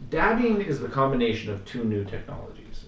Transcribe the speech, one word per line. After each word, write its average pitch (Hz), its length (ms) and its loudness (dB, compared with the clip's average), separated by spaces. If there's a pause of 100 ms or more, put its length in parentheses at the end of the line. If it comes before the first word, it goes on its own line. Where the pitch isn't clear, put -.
dabbing 220 540 4
is 156 180 -2
the - 80 -4
combination 120 640 2
of 95 120 -6
two 120 200 -6
new 104 200 0
technologies. - 840 -10